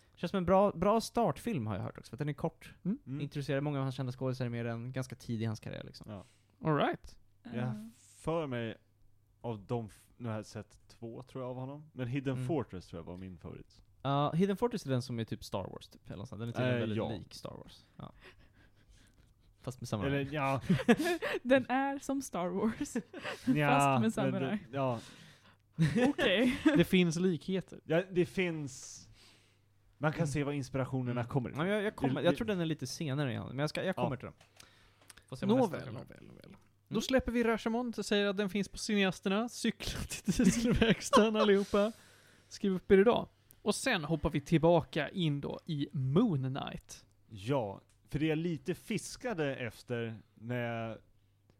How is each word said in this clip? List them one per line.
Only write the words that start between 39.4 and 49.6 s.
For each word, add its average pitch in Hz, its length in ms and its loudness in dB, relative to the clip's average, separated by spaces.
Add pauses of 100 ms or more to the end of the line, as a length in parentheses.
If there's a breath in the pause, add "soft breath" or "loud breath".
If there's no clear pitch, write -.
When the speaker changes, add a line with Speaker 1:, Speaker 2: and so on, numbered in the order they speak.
Speaker 2:
Cykla - 520 -4
till - 320 -4
dieselverkstaden 226 1040 6
<laughs> 214 60 4
allihopa. 202 500 4 (560 soft breath)
Skriv 190 280 -2
upp - 160 2
er 196 60 12
idag. 226 300 6 (340)
Och 214 140 2
sen 202 280 0
hoppar 156 260 0
vi 147 120 -2
tillbaka 160 680 4
in 151 320 0
då - 240 -8
i 143 260 -2
Moon 135 640 2
Knight. - 500 -10 (220)
Speaker 3:
Ja, 107 540 -4 (280)
för 147 100 -4
det 156 60 0
jag 156 120 2
lite 165 380 -4
fiskade 165 800 -4
efter 117 600 -6 (200)